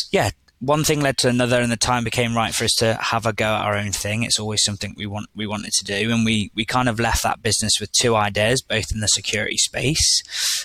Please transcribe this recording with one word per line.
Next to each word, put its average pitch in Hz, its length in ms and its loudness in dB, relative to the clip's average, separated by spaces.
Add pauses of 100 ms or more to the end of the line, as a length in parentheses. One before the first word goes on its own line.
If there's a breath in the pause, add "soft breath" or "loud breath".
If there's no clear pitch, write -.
yeah, 160 200 2 (320)
one 147 220 2
thing 151 160 2
led 139 200 2
to 131 100 2
another, 123 320 2
and 120 100 0
the 113 60 -2
time 123 260 0
became 117 320 0
right 110 180 0
for - 120 -2
us 110 140 2
to 113 160 4
have 113 300 -2
a 113 60 0
go 110 140 -2
at 107 160 0
our 104 160 0
own 101 160 -4
thing. 107 300 -2
It's - 160 0
always 107 220 -2
something 101 360 -2
we 98 80 -8
want, 104 280 -8
we 107 140 -8
wanted 101 240 -6
to - 140 0
do, 101 260 0
and 117 140 2
we, 110 280 0
we 110 120 -4
kind 127 240 2
of 110 100 0
left 117 240 0
that - 180 -2
business 107 380 0
with 104 140 -6
two 120 240 2
ideas, 107 440 2
both - 320 -2
in 110 60 -4
the 107 80 -2
security - 480 -2
space. - 640 0 (440 loud breath)